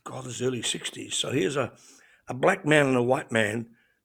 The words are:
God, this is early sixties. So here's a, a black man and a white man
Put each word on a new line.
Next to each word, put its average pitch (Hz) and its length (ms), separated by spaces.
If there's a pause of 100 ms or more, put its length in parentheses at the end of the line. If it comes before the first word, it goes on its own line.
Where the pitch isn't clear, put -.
God, 127 220
this 123 100
is 104 60
early 123 200
sixties. - 540
So - 160
here's 147 240
a, 127 160 (560)
a 127 60
black 165 320
man 147 220
and 131 100
a 120 60
white 131 280
man 113 360 (380)